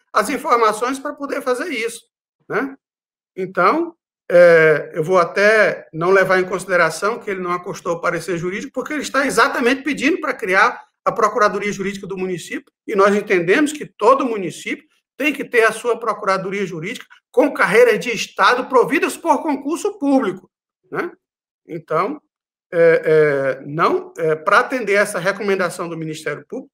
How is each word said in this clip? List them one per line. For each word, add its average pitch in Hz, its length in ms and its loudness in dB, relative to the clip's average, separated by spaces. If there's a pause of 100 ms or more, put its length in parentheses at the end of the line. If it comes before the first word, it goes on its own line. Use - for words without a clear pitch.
(120)
as 294 200 0
informações 240 680 0
para 294 140 -8
poder 277 300 -8
fazer 254 260 -4
isso, 226 320 -6 (480)
né? 254 260 -4 (640)
Então, 196 580 0 (340)
é, 165 640 6
eu 165 100 -4
vou 185 140 2
até 196 760 2
não 165 180 -2
levar 190 300 4
em 185 80 -4
consideração 185 680 -2
que 226 120 -10
ele 190 120 -6
não 180 100 -4
acostou 180 440 -6
o 170 40 -12
parecer 170 380 -4
jurídico, 196 340 -8
porque 262 220 -8
ele 285 80 -6
está 269 240 -2
exatamente 262 560 0
pedindo 294 360 -2
para 277 140 -4
criar 208 500 0 (220)
a 190 80 0
Procuradoria 208 580 0
Jurídica 196 360 -8
do 190 100 -8
município, 185 560 -8 (140)
e 220 100 -4
nós 202 180 4
entendemos 202 560 0
que - 140 -12
todo 262 400 2
município 208 600 -8 (320)
tem 285 160 -2
que 285 120 -8
ter 226 200 4
a 220 80 4
sua 226 280 -4
Procuradoria 202 640 -4
Jurídica 175 400 -10 (240)
com 277 220 2
carreiras 214 480 4
de 240 100 -6
Estado 233 560 0
providas 254 500 0
por 294 260 0
concurso 320 560 -6
público, 240 520 0 (400)
né? 311 220 -6 (560)
Então, 170 520 -4 (520)
é, 165 320 4
é, 143 600 2
não, 175 540 -2
é, 156 160 0
para 202 240 2
atender 240 360 -2
essa 202 240 0
recomendação 185 680 -2
do 170 80 -8
Ministério 151 520 -8
Público, 262 260 -14